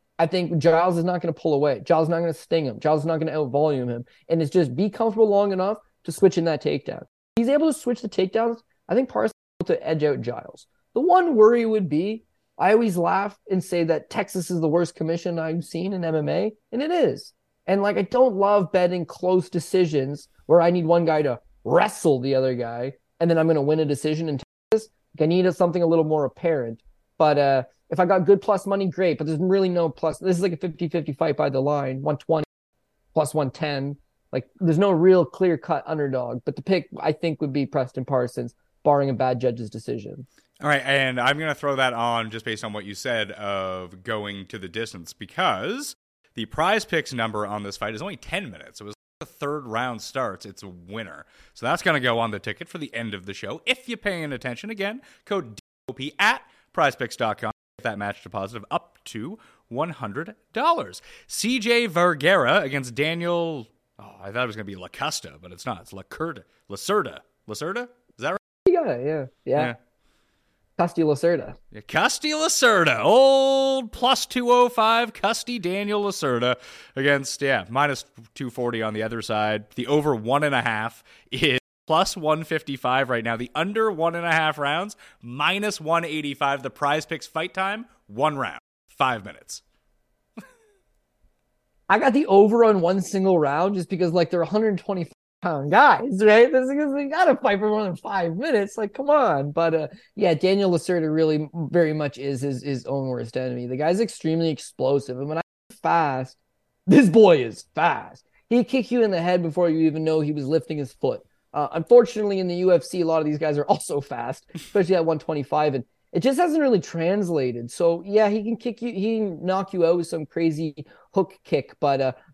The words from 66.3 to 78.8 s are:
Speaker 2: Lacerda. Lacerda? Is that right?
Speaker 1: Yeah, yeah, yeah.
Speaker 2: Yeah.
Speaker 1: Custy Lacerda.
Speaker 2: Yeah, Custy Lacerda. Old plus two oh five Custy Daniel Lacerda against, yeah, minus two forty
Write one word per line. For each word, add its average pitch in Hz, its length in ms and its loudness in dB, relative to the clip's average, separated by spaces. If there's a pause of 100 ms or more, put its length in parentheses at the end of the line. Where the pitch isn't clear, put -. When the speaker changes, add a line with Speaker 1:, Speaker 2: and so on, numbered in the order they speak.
Speaker 2:
Lacerda. 156 500 -4 (280)
Lacerda? 175 360 -8
Is - 360 -20
that 139 120 -4
right? 196 80 -6 (260)
Speaker 1:
Yeah, 320 320 0
yeah, - 60 -
yeah. 147 220 -4 (200)
Speaker 2:
Yeah. 127 280 0 (1040)
Speaker 1:
Custy 170 240 0
Lacerda. 156 520 0 (160)
Speaker 2:
Yeah, 104 100 -20
Custy 247 500 -2
Lacerda. 220 680 2
Old 269 920 4
plus 262 340 0
two 240 260 0
oh 247 180 6
five 226 440 2
Custy 226 480 -4
Daniel 202 420 -2
Lacerda 127 520 -2 (400)
against, 139 480 0
yeah, 123 260 0
minus 139 360 -2 (280)
two 131 160 -8
forty 120 320 -4